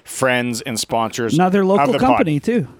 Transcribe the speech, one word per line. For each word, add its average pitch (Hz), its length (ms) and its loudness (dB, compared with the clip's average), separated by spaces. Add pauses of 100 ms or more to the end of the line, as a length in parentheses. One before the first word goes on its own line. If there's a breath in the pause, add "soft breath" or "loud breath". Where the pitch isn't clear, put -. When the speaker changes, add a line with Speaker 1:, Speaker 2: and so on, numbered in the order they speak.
Speaker 1:
friends 123 580 -2
and 117 160 -6
sponsors 113 560 -2
Speaker 2:
Another 185 280 2
Speaker 1:
of 185 60 0
Speaker 2:
local 233 240 2
Speaker 1:
the - 60 0
pod. 254 100 2
Speaker 2:
company, 175 320 2
too. 220 280 -2 (120)